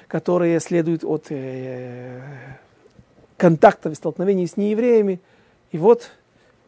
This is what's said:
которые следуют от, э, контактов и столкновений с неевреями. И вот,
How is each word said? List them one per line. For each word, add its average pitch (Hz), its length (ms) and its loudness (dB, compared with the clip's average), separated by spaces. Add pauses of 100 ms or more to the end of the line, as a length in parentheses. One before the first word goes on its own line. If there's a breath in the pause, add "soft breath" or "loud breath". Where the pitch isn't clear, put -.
которые 170 540 0
следуют 165 440 -2
от, 156 260 -4
э, 127 920 -10 (1160 loud breath)
контактов 175 560 4
и 147 40 -12
столкновений 180 500 -2
с - 100 -10
неевреями. 214 640 0 (520 soft breath)
И 165 60 -6
вот, 233 320 2 (580 soft breath)